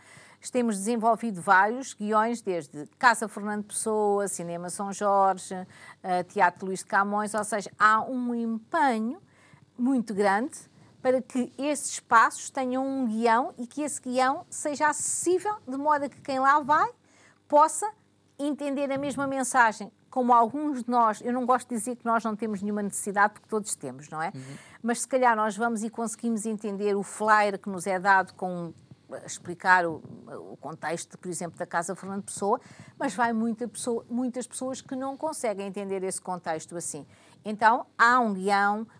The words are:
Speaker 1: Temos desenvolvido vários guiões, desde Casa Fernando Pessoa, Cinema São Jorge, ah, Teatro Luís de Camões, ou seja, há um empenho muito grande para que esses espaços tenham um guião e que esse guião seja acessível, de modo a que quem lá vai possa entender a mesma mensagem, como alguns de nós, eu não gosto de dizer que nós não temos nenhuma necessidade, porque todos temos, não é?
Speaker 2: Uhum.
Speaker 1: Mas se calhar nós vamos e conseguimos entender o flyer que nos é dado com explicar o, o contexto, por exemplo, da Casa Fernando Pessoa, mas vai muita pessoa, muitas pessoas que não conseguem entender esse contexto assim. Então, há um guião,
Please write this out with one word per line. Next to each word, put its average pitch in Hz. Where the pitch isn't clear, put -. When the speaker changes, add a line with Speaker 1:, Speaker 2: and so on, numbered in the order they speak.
Speaker 1:
Temos 233
desenvolvido 220
vários 202
guiões, 220
desde 156
Casa 233
Fernando 208
Pessoa, 208
Cinema 170
São 196
Jorge, 196
ah, 180
Teatro 180
Luís 190
de -
Camões, 202
ou 170
seja, 202
há 214
um 247
empenho 233
muito 247
grande 202
para 254
que 247
esses 285
espaços -
tenham 262
um 269
guião 233
e 247
que 277
esse 294
guião 262
seja 302
acessível, 359
de 254
modo 285
a 269
que -
quem 269
lá 269
vai 302
possa 311
entender 277
a 269
mesma 277
mensagem, 247
como 247
alguns 247
de 240
nós, 233
eu 240
não 254
gosto 240
de 247
dizer 240
que 240
nós 226
não 220
temos 214
nenhuma 208
necessidade, 202
porque -
todos 214
temos, 139
não 156
é? 170
Speaker 2:
Uhum. 131
Speaker 1:
Mas 233
se -
calhar 254
nós 214
vamos 233
e 226
conseguimos 226
entender 208
o 202
flyer 208
que 190
nos 185
é 190
dado 190
com 175
explicar 185
o, 156
o 117
contexto, 156
por -
exemplo, 170
da 175
Casa 170
Fernando 196
Pessoa, 208
mas 269
vai 233
muita 226
pessoa, -
muitas 247
pessoas 262
que -
não 269
conseguem 220
entender 196
esse 185
contexto 175
assim. 156
Então, 220
há 240
um 220
guião, 202